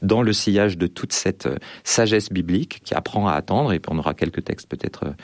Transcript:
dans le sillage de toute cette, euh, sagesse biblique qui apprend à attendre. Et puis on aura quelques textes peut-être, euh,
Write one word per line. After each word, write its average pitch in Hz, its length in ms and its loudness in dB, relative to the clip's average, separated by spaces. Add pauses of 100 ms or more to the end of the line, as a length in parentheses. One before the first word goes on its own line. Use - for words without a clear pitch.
dans 110 220 4
le 107 100 4
sillage 101 440 2
de 87 100 0
toute - 260 -6
cette, - 320 -2
euh, 65 100 -2 (280)
sagesse 110 460 2
biblique 90 540 -2
qui - 120 -6
apprend - 320 0
à 82 60 4
attendre. 107 380 0
Et 85 80 2
puis - 140 -8
on 80 60 0
aura 73 140 0
quelques - 300 -2
textes - 240 -8
peut-être, - 380 -6
euh, 73 80 -6 (100)